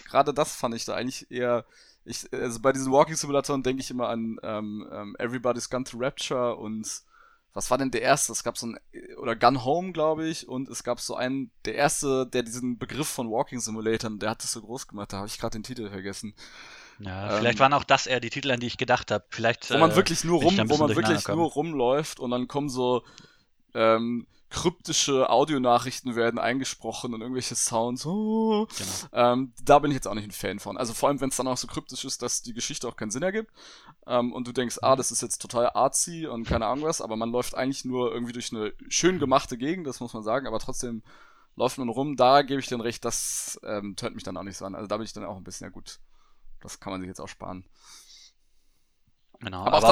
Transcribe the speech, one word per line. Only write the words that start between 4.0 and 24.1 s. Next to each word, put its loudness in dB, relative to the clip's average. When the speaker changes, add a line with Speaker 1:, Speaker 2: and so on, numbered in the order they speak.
Speaker 1:
an, -4
ähm, -6
ähm, -12
Everybody's -2
Gone -4
to -12
Rapture -2
und -8
was -6
war 4
denn 0
der 0
erste? 4
Es -6
gab -4
so -8
einen, -10
oder -2
Gun 6
Home, 0
glaub 2
ich, -4
und -6
es -8
gab -2
so -6
einen, -2
der -4
erste, 2
der 0
diesen -4
Begriff -4
von -4
Walking -2
Simulatoren, -2
der -2
hat -6
das -4
so -6
groß -12
gemacht, -10
da -6
hab -8
ich -10
grad -4
den -8
Titel -10
vergessen. -10
Speaker 2:
Ja, -6
Speaker 1:
Ähm, 2
Speaker 2:
vielleicht 2
waren 8
auch 2
das 4
eher 0
die -6
Titel, -4
an 0
die -4
ich -6
gedacht 0
hab. -2
Vielleicht, -2
Speaker 1:
wo 2
man 8
Speaker 2:
äh, 0
Speaker 1:
wirklich 4
nur 4
Speaker 2:
bin 6
ich 6
da 4
Speaker 1:
rum, 4
Speaker 2:
ein -2
Speaker 1:
wo 6
Speaker 2:
bisschen 4
Speaker 1:
man 2
wirklich 2
Speaker 2:
durcheinander 2
Speaker 1:
nur 2
Speaker 2:
gekommen. -2
Speaker 1:
rumläuft 2
und -4
dann 0
kommen -2
so, 2
ähm, 4